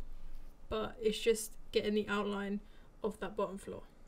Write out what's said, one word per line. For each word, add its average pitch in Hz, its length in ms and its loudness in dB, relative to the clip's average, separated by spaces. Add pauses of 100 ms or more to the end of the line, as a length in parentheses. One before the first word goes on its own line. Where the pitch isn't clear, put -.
(680)
but 220 320 -2
it's 214 180 4
just 226 320 4 (220)
getting 208 200 4
the 208 140 4
outline 202 540 0 (420)
of 202 160 -2
that 202 160 -4
bottom 196 220 0
floor. - 260 -8 (240)